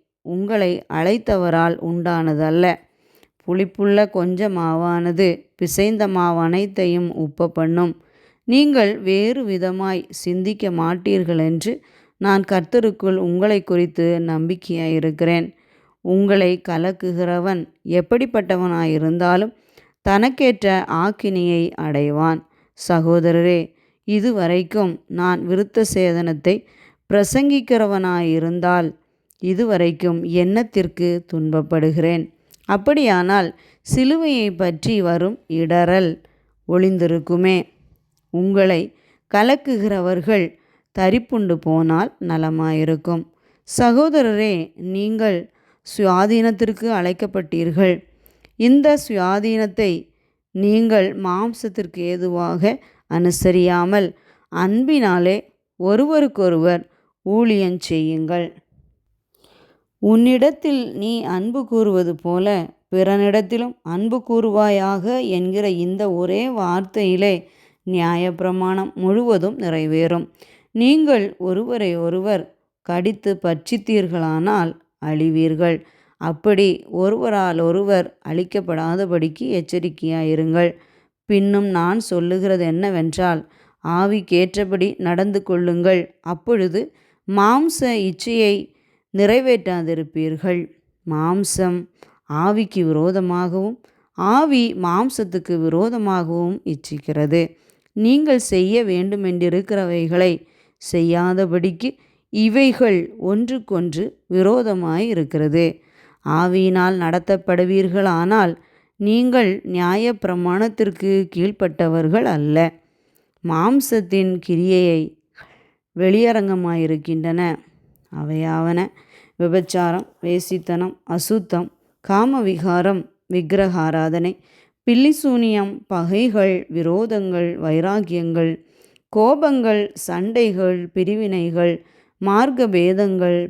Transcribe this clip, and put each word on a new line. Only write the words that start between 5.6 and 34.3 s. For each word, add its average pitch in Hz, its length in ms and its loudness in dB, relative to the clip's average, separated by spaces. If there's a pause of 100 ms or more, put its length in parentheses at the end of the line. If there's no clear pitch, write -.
மாவு 175 320 0
அனைத்தையும் 175 760 0
உப்ப 156 320 -4
பண்ணும். 165 560 -2 (400)
நீங்கள் 254 560 2
வேறு 208 460 0
விதமாய் 185 640 -4
சிந்திக்க 185 640 -4
மாட்டீர்கள் 175 640 0
என்று 160 440 -2 (360)
நான் 196 340 2
கர்த்தருக்குள் 190 640 0
உங்களை 190 480 0
குறித்து 175 580 0
நம்பிக்கையாயிருக்கிறேன். 165 1300 -2 (480)
உங்களை 185 680 2
கலக்குகிறவன் 175 1000 -4 (220)
எப்படிப்பட்டவனாயிருந்தாலும் 180 1600 0 (480)
தனக்கேற்ற 202 840 2
ஆக்கினையை 175 840 0 (100)
அடைவான். 151 580 0 (500)
சகோதரரே, 170 840 2 (300)
இதுவரைக்கும் 196 1040 0
நான் 180 400 -2
விருத்த 202 360 0 (100)
சேதனத்தை 170 680 0 (500)
பிரசங்கிக்கிறவனாயிருந்தால், 180 1800 0 (420)
இதுவரைக்கும் 175 840 0
என்னத்திற்கு 175 1000 -2 (100)
துன்பப்படுகிறேன்? 160 1000 0 (320)
அப்படியானால், 196 920 0 (360)
சிலுவையை 262 600 0